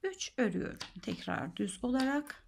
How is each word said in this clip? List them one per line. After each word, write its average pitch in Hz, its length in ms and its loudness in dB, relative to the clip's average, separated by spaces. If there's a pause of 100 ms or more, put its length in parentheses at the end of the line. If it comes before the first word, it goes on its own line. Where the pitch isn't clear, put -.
Üç 381 340 -4
örüyorum. 190 420 2 (220)
Tekrar - 540 -2
düz 202 280 -2
olarak 262 640 2